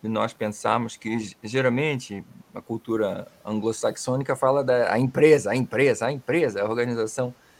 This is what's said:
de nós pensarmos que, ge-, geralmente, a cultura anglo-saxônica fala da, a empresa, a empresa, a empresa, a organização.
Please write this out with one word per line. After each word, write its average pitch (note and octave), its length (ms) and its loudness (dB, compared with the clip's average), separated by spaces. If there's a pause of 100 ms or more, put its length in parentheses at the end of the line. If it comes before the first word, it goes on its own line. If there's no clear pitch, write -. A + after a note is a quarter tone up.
de A2 60 -4
nós A2 240 0
pensarmos A2 640 -2
que, A2+ 220 -4
ge-, G#2 240 -10
geralmente, B2+ 840 -2 (280)
a - 80 -12
cultura G#2+ 720 -4 (140)
anglo-saxônica A2+ 920 -2
fala C3+ 280 2
da, B2 300 2
a A2+ 60 2
empresa, C#3 520 4
a A#2 40 2
empresa, B2 520 2
a C3+ 40 0
empresa, C3 500 0
a G#2+ 80 0
organização. A#2+ 680 -2 (240)